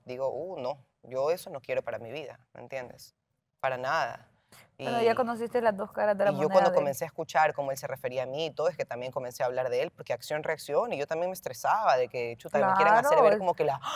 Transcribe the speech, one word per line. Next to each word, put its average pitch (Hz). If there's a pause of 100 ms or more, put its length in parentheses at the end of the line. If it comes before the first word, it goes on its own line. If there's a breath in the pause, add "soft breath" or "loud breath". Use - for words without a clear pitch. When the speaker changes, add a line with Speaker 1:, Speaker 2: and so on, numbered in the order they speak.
Speaker 1:
digo, 127
"Uh, 165
no, 135 (240)
yo 131
eso 180
no 143
quiero 127
para 113
mi 117
vida", 131 (140)
¿me 120
entiendes? 123 (420)
Para 131
nada. 131 (480 soft breath)
Speaker 2:
Pero 240
Speaker 1:
Y 226
Speaker 2:
ya 226
conociste 233
las 214
dos 208
caras 208
de 202
la 202
Speaker 1:
y 196
yo 139
Speaker 2:
moneda 156
Speaker 1:
cuando 190
Speaker 2:
de 180
él. 165
Speaker 1:
comencé 143
a -
escuchar 156
cómo 139
él 135
se 147
refería 127
a -
mí 147
y 151
todo, 156
es 165
que 139
también 123
comencé 123
a 131
hablar 127
de 123
él, -
porque -
acción-reacción, 151
y 135
yo 143
también 170
me -
estresaba 170
de 127
que, 120
chuta, -
me 190
quieren 202
hacer 240 (100)
Speaker 2:
Claro, 269
Speaker 1:
ver 208
Speaker 2:
es-, 220
Speaker 1:
como 180
que 160
la, 135 (160 loud breath)